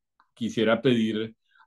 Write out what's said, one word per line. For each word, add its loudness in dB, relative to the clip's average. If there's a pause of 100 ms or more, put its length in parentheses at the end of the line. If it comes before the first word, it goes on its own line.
(340)
quisiera 0
pedir 0 (340)